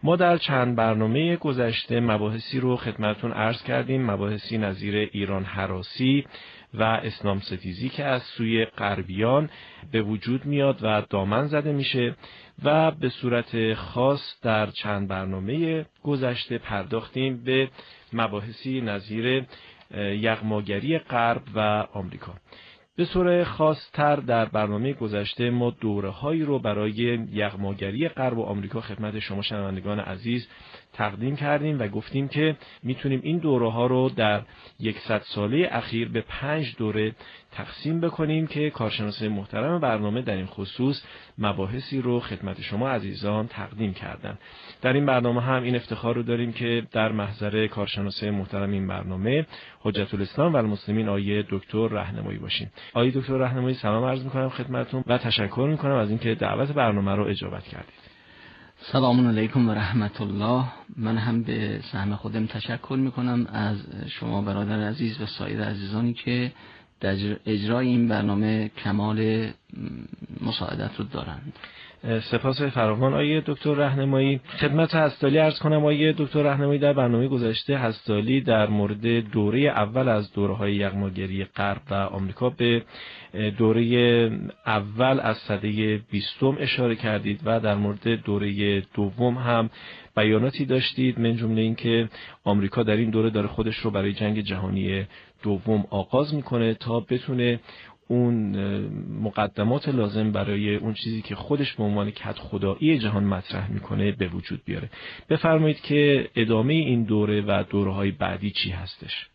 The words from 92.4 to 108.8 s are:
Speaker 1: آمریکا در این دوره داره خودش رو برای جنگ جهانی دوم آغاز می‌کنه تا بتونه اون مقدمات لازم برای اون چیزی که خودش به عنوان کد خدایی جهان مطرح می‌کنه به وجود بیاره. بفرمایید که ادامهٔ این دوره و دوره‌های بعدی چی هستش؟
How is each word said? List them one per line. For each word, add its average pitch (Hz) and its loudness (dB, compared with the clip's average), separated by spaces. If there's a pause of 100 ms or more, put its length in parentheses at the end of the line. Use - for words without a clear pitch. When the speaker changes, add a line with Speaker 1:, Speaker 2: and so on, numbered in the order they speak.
Speaker 1:
آمریکا 101 2
در 107 4
این 113 2
دوره 110 4
داره 104 0
خودش 110 -2
رو 113 -2
برای 101 0
جنگ 107 0
جهانی 95 -2 (360)
دوم 104 2
آغاز 131 0
می‌کنه 117 0
تا 117 -2
بتونه 120 0 (480)
اون 120 2 (680)
مقدمات 107 0
لازم 110 2
برای 101 0
اون 107 -2
چیزی 110 -6
که - -8
خودش 139 -2
به 120 -4
عنوان 104 0
کد 104 -10
خدایی 101 2
جهان 107 2
مطرح 98 -2
می‌کنه 101 0
به 95 -2
وجود 90 -8
بیاره. - -6 (380)
بفرمایید 156 4
که 143 4
ادامهٔ 117 4
این 127 4
دوره 104 4
و 101 2
دوره‌های 98 2
بعدی 95 -2
چی 98 -4
هستش؟ 90 -10